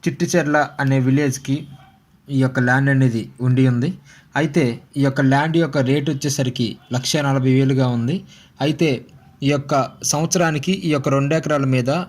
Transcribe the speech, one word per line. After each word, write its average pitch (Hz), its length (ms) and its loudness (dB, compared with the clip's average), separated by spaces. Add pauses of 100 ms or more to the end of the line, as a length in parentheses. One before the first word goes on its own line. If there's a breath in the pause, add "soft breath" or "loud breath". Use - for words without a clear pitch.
చిట్టిచెర్ల 151 560 0 (220)
అనే 135 180 2
విలేజ్కి 135 560 0 (720)
ఈ 139 100 -2
యొక్క 131 220 0
ల్యాండ్ 131 300 2
అనేది 131 300 2 (200)
ఉండి 127 260 2
ఉంది. 123 240 0 (460 loud breath)
అయితే 151 280 0 (320)
ఈ 139 60 0
యొక్క 139 180 0
ల్యాండ్ 143 360 2
యొక్క 151 220 0
రేటు 139 320 0
వచ్చేసరికి 131 560 -2 (260)
లక్ష 127 240 -4
నలభై 135 360 0
వేలుగా 135 360 2
ఉంది. 120 280 -2 (440 loud breath)
అయితే 147 280 0 (540)
ఈ 139 80 0
యొక్క 143 220 -2 (320)
సంవత్సరానికి 160 680 0 (120)
ఈ 165 60 -2
యొక్క 147 180 0
రెండు 139 280 0
ఎకరాల 151 300 0
మీద 131 240 0 (180)